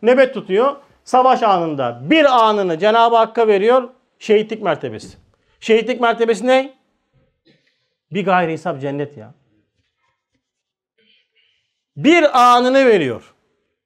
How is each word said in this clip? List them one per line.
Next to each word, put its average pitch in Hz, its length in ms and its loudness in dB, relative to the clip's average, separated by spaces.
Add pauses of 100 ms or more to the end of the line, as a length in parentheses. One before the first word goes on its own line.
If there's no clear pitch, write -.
nöbet 254 320 2
tutuyor, 233 420 -2 (280)
savaş 254 400 2
anında 151 600 -2
bir 262 420 2
anını 196 340 -2
Cenab-ı 226 360 2
Hakk'a 226 320 0
veriyor, 233 420 0 (300)
şehitlik 214 420 -2
mertebesi. 139 560 -8 (420)
Şehitlik 226 420 -2
mertebesi 226 460 -2
ne? 262 260 0 (1400)
Bir 180 140 -6
gayri 180 260 0
hesap 156 300 -8
cennet 143 360 -8
ya. 110 160 -20 (2750)
Bir 285 420 2
anını 247 460 4
veriyor. 147 480 0 (520)